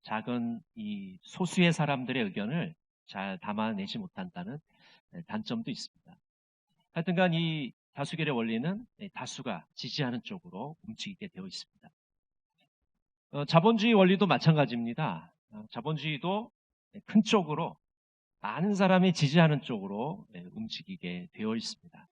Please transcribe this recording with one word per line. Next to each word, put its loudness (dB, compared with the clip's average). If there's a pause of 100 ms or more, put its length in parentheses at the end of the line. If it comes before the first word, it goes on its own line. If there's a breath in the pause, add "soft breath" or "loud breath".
작은 -4 (140)
이 -8
소수의 2
사람들의 0
의견을 -4 (340)
잘 -8
담아내지 -4
못한다는, -10 (560 soft breath)
예, -12
단점도 -8
있습니다. -14 (800)
하여튼간 2
이 -2 (200)
다수결의 -4
원리는, -2 (140)
예, -12
다수가 -10
지지하는 -4
쪽으로 -12 (100)
움직이게 -12
되어 -14
있습니다. -16 (1400)
어, -4
자본주의 6
원리도 8
마찬가지입니다. 2 (180)
어, -14
자본주의도, -4 (440)
예, -12
큰 4
쪽으로, 0 (680)
많은 0
사람이 6
지지하는 6
쪽으로, -6 (100)
예, -14
움직이게 -10
되어 -4
있습니다. -10